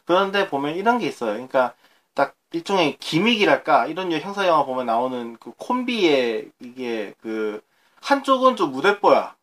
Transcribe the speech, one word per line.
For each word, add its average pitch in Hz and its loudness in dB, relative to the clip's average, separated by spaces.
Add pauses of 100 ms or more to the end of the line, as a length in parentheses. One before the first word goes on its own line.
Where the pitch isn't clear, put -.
그런데 196 0
보면 143 -4
이런 233 0
게 156 -4
있어요. 110 -4
그러니까 123 -2 (400)
딱 - -2 (160)
일종의 165 0
기믹이랄까? 160 2
이런 170 -6
유-, 156 -2
형사 196 -4
영화 151 4
보면 127 -4
나오는 120 -2
그 117 -16
콤비의 175 0 (120)
이게 120 -8
그 110 -6 (400)
한쪽은 262 2
좀 170 -2
무대뽀야. 139 2